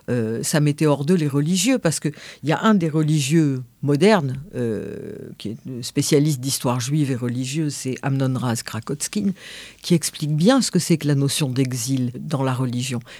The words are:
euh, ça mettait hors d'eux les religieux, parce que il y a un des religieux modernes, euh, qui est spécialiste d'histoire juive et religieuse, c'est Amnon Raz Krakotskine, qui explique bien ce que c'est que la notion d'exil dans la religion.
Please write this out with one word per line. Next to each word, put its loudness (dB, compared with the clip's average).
euh, 0
ça 2
mettait 2
hors 2
d'eux 4
les 2
religieux, 2
parce 0
que -2
il -4
y 2
a -2
un 6
des 4
religieux 2
modernes, 4
euh, -4
qui -8
est -10
spécialiste 2
d'histoire -2
juive 0
et -2
religieuse, -4
c'est -6
Amnon 0
Raz -2
Krakotskine, -4
qui 0
explique 0
bien 4
ce -2
que 2
c'est 2
que -2
la 4
notion 0
d'exil -2
dans -2
la 0
religion. -2